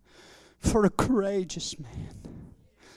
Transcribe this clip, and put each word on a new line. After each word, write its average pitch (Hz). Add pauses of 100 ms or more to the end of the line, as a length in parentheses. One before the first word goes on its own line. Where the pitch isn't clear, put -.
(580)
for -
a 185
courageous 196
man. - (800)